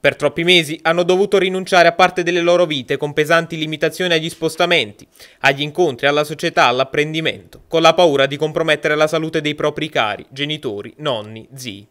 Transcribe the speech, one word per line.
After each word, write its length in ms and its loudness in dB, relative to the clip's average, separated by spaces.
Per 140 2
troppi 260 -2
mesi 380 2
hanno 220 0
dovuto 340 2
rinunciare 500 2
a 60 2
parte 300 2
delle 180 0
loro 240 4
vite 320 -4
con 160 -4
pesanti 440 0
limitazioni 540 -4
agli 160 0
spostamenti, 800 -2
agli 220 2
incontri, 460 0
alla 180 2
società, 400 0
all'apprendimento, 1040 -2
con 120 0
la 120 6
paura 320 4
di 100 -4
compromettere 600 -2
la 120 2
salute 320 -4
dei 160 -4
propri 320 -4
cari, 420 -4
genitori, 680 -8
nonni, 580 -8
zii. 360 -14